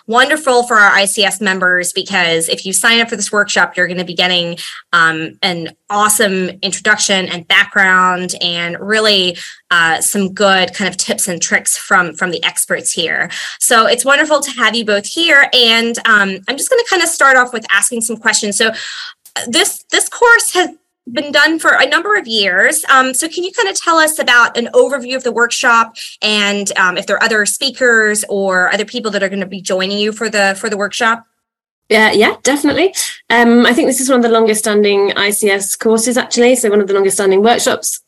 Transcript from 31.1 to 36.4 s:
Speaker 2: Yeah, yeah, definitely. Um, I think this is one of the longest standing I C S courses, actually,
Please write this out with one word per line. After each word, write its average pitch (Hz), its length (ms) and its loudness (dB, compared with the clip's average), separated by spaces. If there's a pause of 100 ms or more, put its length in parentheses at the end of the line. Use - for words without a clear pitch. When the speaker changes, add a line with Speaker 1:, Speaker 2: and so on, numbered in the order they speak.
Speaker 2:
Yeah, 214 240 4
yeah, 247 320 2
definitely. 294 500 0 (360)
Um, 233 360 6
I 240 60 4
think 247 160 2
this 262 120 -2
is 254 80 -2
one 254 120 4
of - 20 4
the 233 60 2
longest 226 320 2
standing 202 560 2
I 202 140 0
C 208 200 0
S 196 240 -2
courses, 226 420 0
actually, 247 380 2